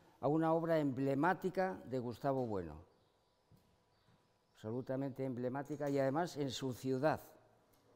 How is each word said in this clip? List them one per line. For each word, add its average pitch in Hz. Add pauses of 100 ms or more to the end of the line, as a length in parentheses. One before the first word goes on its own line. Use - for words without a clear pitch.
(200)
a 131
una 160
obra 165
emblemática 160
de 123
Gustavo 127
Bueno, 92 (1800)
absolutamente 131
emblemática, 135
y 139
además 135
en 139
su 127
ciudad. 131 (760)